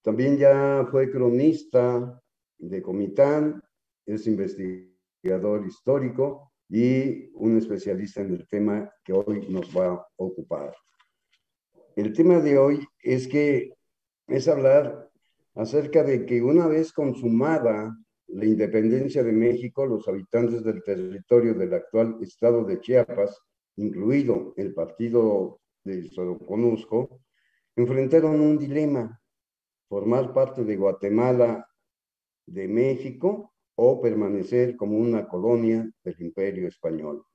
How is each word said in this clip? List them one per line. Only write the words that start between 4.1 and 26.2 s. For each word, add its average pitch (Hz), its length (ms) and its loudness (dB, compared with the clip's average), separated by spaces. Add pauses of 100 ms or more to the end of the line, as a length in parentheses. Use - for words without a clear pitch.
investigador 95 1400 -4
histórico 131 800 -2 (260)
y 127 640 0
un 113 240 2
especialista 101 640 -6
en 95 120 -4
el 87 140 -8
tema 104 440 -2 (140)
que 92 80 -6
hoy 101 360 -2
nos 90 280 -6
va 92 160 2
a 90 140 -10 (100)
ocupar. 80 580 -8 (1200)
El 107 160 -4
tema 175 260 6
de 147 200 4
hoy 143 280 4 (160)
es 127 240 -2
que, 143 480 0 (540)
es 131 180 -2
hablar 139 640 2 (460)
acerca 131 480 0
de 131 200 0
que 120 160 0
una 160 280 4
vez 160 240 0
consumada 123 1000 0 (340)
la 101 160 -8
independencia 113 800 0
de 117 80 0
México, 120 520 0
los 113 220 -4
habitantes 117 560 -2
del 107 220 -4
territorio 101 680 0
del 92 200 -2
actual 113 460 -2
estado 117 440 0
de 95 160 -4
Chiapas, 101 640 0 (320)
incluido 104 840 -2
el 95 160 -8
partido 113 880 -2 (220)
de 90 260 -10
Soconusco, 110 1120 -4 (540)